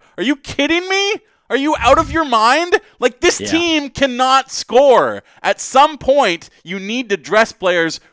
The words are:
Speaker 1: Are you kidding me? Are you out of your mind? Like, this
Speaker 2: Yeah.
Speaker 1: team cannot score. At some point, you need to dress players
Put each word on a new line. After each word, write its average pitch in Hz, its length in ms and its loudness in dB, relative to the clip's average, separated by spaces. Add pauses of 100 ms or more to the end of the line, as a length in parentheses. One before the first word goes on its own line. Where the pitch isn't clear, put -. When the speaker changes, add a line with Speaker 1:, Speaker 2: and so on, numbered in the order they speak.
(180)
Speaker 1:
Are 175 60 -8
you 277 120 -2
kidding 330 520 -4
me? 392 280 -2 (340)
Are 220 60 -2
you 285 240 -2
out 262 180 4
of 302 140 -2
your 320 140 -2
mind? 277 560 0 (180)
Like, 247 220 -4
this 349 180 0
Speaker 2:
Yeah. - 80 -8
Speaker 1:
team 320 420 -2
cannot 262 640 0
score. 214 720 2 (180)
At 190 200 -4
some 294 360 2
point, 262 520 0 (120)
you 175 160 -10
need 220 300 -6
to 196 80 -2
dress 190 380 0
players 175 480 -2 (120)